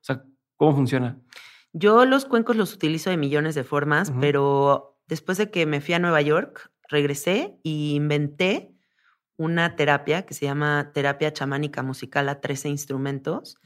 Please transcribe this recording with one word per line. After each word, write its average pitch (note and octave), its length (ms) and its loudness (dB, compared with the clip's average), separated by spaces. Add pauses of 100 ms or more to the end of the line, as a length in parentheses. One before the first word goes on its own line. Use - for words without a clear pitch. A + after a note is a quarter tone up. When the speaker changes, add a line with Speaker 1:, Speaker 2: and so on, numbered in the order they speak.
Speaker 1:
sea, - 240 -8 (320)
¿cómo D3+ 180 4
funciona? B2+ 440 0 (540)
Speaker 2:
Yo G#3+ 340 6
los C4+ 180 2
cuencos A#3 320 0
los G3 160 0
utilizo D#3+ 380 -2
de F3+ 60 0
millones D3 380 0
de C3+ 100 -4
formas, D3 460 0
Speaker 1:
Ujú. B2+ 100 -2
Speaker 2:
pero C#3 760 2 (100)
después F#3 300 -6
de G#3+ 120 -2
que E3+ 160 0
me D3+ 140 -2
fui E3+ 140 -2
a E3+ 40 2
Nueva E3+ 240 4
York, D#3 480 -2 (180)
regresé E3 720 -2
y D3+ 340 -2
inventé D3 760 -2 (680)
una E3+ 380 -2
terapia D3 500 0
que - 100 -16
se C#3+ 120 -6
llama C#3+ 480 -2
Terapia C#3+ 380 -2
Chamánica C#3+ 500 -4
Musical C3+ 460 -4
a C#3+ 120 -6
trece C#3 280 -6
instrumentos. C#3 960 -6